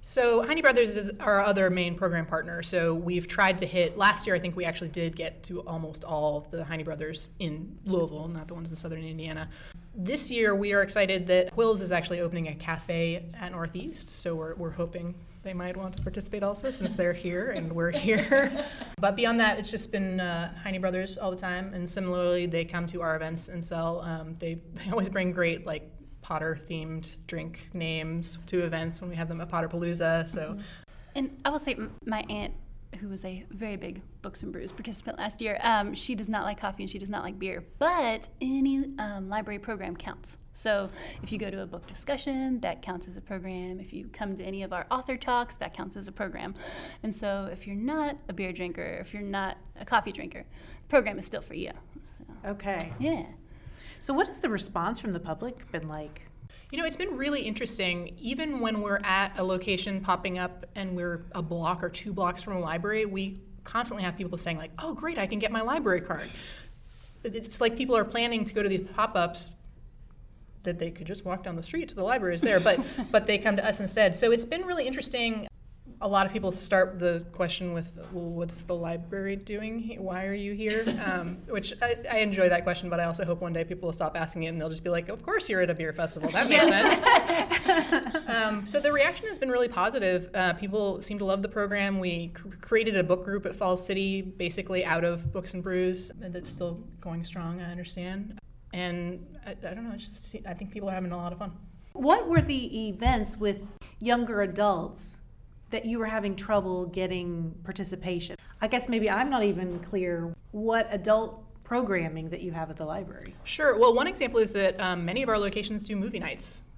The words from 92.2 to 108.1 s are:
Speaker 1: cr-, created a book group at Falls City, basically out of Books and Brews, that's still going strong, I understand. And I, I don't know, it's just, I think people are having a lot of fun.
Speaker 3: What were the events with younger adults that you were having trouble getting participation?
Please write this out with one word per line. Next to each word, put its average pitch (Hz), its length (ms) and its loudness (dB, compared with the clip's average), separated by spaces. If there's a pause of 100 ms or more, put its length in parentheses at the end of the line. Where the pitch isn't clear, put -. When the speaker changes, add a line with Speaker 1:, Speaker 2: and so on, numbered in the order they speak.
Speaker 1:
cr-, - 180 -12 (140)
created 220 360 4
a 180 60 6
book 180 200 4
group 202 220 -2
at - 100 -2
Falls 185 300 2
City, 196 380 0
basically 185 600 -2
out 165 200 4
of 170 280 0
Books 180 220 -4
and 185 80 -4
Brews, 185 580 0
that's 175 300 -8
still 170 340 -6 (160)
going 170 240 -6
strong, 170 380 -6
I 175 100 -6
understand. 185 680 -8 (340)
And 175 520 -4 (200)
I, 202 60 -10
I - 220 -8
don't 226 140 -10
know, 226 60 -6
it's - 120 -10
just, - 300 -14 (120)
I 175 80 -8
think 196 160 -10
people 202 180 -4
are 190 40 -2
having 185 180 -2
a 175 60 -4
lot 175 140 -4
of 180 80 -8
fun. 196 120 -6 (420)
Speaker 3:
What 330 340 6
were 330 140 8
the 240 460 0
events 220 500 2
with 202 320 -2 (300)
younger 233 420 2
adults 190 760 0 (500)
that 226 160 -2
you 226 140 0
were 220 80 2
having 208 280 0
trouble 185 520 2
getting 175 640 -2 (100)
participation? 180 720 -4 (260)